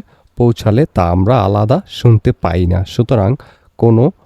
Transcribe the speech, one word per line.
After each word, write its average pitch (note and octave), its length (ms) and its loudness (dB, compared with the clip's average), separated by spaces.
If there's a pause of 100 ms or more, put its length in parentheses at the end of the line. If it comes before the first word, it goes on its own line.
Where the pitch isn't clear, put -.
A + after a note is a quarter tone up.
(380)
পৌঁছালে A#2+ 560 0
তা F#2 100 0
আমরা F#2 400 0
আলাদা G#2+ 440 0
শুনতে A#2 440 0
পাই F2 360 -2
না। F2+ 180 0
সুতরাং A2+ 500 -2 (420)
কোনো A#2 260 2 (220)